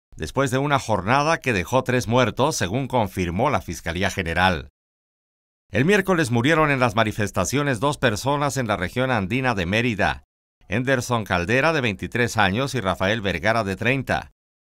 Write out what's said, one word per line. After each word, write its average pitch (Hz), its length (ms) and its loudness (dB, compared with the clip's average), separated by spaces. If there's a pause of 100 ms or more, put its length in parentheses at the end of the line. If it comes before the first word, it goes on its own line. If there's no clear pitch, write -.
(160)
después 131 340 -2
de 127 80 0
una 143 220 0
jornada 131 580 0
que 127 160 -2
dejó 104 300 0
tres 123 240 0
muertos, 123 480 2
según 113 320 -2
confirmó 98 640 0
la 101 100 0
Fiscalía 87 480 -4
General. 85 600 0 (1000)
El 113 160 0
miércoles 190 460 2
murieron 147 400 4
en 135 80 0
las 120 160 2
manifestaciones 110 840 0
dos 143 200 0
personas 131 580 0
en 123 80 -2
la 104 100 0
región 123 360 -2
andina 120 420 0
de 92 140 -2
Mérida, 101 560 0 (460)
Henderson 123 560 0
Caldera, 113 480 2
de 147 80 0
veintitrés 113 560 -2
años, 107 360 2
y 131 60 -4
Rafael 95 400 0
Vergara, 98 460 -2
de 95 100 -4
treinta. 104 560 -2 (340)